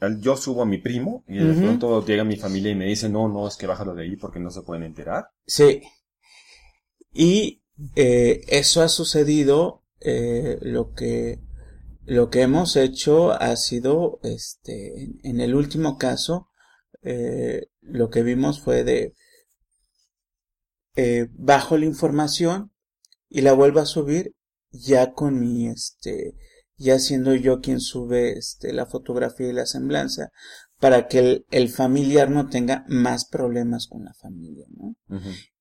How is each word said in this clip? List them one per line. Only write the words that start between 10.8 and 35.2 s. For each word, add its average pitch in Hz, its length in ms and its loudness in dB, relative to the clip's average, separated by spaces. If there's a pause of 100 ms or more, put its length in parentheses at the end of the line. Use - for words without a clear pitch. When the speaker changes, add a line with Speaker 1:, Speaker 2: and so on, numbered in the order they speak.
Speaker 2:
que, 117 480 -6 (640)
lo 120 240 2
que 127 120 2
hemos 151 360 2
hecho 147 540 4
ha 120 260 0
sido, 135 640 -2
este, 113 800 -10
en, - 200 -14
en 123 180 -4
el 120 120 0
último 143 440 0
caso, 156 500 -4 (560)
eh, 123 640 -6 (140)
lo 117 280 -2
que 117 140 0
vimos 131 360 0
fue 123 240 0
de, 123 300 -2 (1800)
eh, 120 380 0
bajo 139 440 2
la 151 80 2
información 160 840 -2 (580)
y 139 120 -4
la 135 100 6
vuelvo 143 300 6
a 147 40 -2
subir 151 500 -4 (360)
ya 127 400 2
con 139 260 -2
mi, 120 300 -2
este, - 680 -10 (440)
ya 131 200 4
siendo 131 380 0
yo 127 240 2
quien 127 220 -4
sube, 120 560 -2
este, - 340 -10
la 123 140 -4
fotografía 123 640 -6
y 123 40 -6
la 123 120 -4
semblanza, 135 640 -6 (480)
para 127 300 6
que 131 100 4
el, 127 320 4
el 127 160 2
familiar 135 640 2
no 143 180 0
tenga 127 400 -2
más 123 380 0
problemas 120 640 -4
con - 180 -16
la - 80 -20
familia, 80 560 -18
¿no? 151 260 -14 (140)
Speaker 1:
Ujú. 95 200 -10 (320)